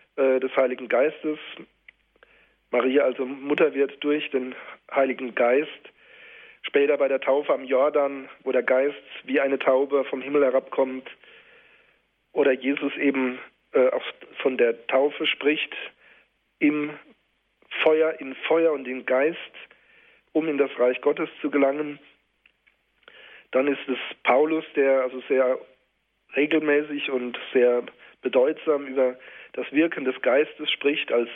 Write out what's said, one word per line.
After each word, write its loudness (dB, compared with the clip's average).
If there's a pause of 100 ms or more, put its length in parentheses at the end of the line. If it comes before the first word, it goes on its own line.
(180)
äh, 4
des -4
Heiligen 0
Geistes. 0 (1300)
Maria 4
also 0
Mutter 0
wird -2
durch -2
den -4 (400)
Heiligen -2
Geist. 2 (920)
Später 2
bei 2
der 0
Taufe 2
am -2
Jordan, 0 (140)
wo -2
der 2
Geist 0 (220)
wie 0
eine 0
Taube 2
vom -6
Himmel 0
herabkommt. -2 (1200)
Oder 2
Jesus -4
eben, -2 (320)
äh, 4
auch -2 (380)
von 0
der 0
Taufe 0
spricht, -2 (840)
im 0 (920)
Feuer, 4
in -10
Feuer 2
und -6
in -8
Geist, 0 (920)
um 0
in -2
das 2
Reich 2
Gottes -2 (120)
zu -4
gelangen. 0 (1500)
Dann 2
ist -2
es -4 (260)
Paulus, 2 (100)
der 4
also -6
sehr 2 (760)
regelmäßig 0
und -4 (140)
sehr 4 (400)
bedeutsam 0
über 0 (360)
das -8
Wirken 0
des -2
Geistes 0
spricht, -2
als 0